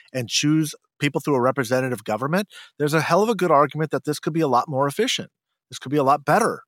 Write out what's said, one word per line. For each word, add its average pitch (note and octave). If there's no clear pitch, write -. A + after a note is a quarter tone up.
and B2
choose D3+
people C#3+
through D3
a B2+
representative B2+
government, C#3+
there's D3
a D#3+
hell E3+
of A3
a A#3+
good F3+
argument D3
that C3+
this D3
could E3
be E3
a D#3
lot B2
more C#3
efficient. G#3
This -
could -
be D3
a C#3+
lot C#3+
better E3